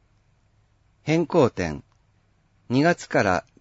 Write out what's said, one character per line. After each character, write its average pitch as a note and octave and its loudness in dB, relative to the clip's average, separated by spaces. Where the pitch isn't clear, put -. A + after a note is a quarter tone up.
変 D#3+ 0
更 C#3+ 2
点。 D#2+ -6
二 C3 2
月 E3+ -2
か C3+ 0
ら F#2 0